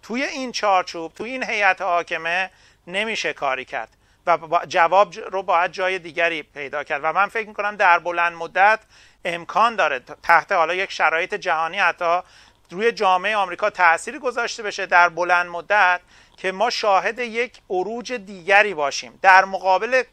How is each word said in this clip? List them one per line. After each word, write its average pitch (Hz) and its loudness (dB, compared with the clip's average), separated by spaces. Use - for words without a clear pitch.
توی 240 -6
این 277 -6
چارچوب، 180 0
توی 220 -10
این 262 -6
هیئت 202 0
حاکمه 175 -2
نمیشه 196 -4
کاری 131 -4
کرد 117 -10
و 170 2
با، 160 -2
جواب 175 4
ج-، 202 -16
رو 196 -6
باید 180 0
جای 185 -4
دیگری 165 -2
پیدا 139 -10
کرد 147 -4
و 156 0
من 190 0
فکر 220 -8
می‌کنم 208 -8
در 180 4
بلند 175 -2
مدت 180 2
امکان 185 -2
داره 147 0
تحت 165 2
حالا 170 0
یک 185 -4
شرایط 170 0
جهانی 165 -4
حتی 175 0
روی 214 -2
جامعهٔ 185 0
آمریکا 190 -2
تأثیری 180 2
گذاشته 240 -6
بشه 196 -6
در 175 6
بلند 175 0
مدت 180 2
که 185 -4
ما 208 0
شاهد 208 0
یک 233 -6
عروج 208 -6
دیگری 196 0
باشیم 139 -6
در 190 8
مقابل 196 0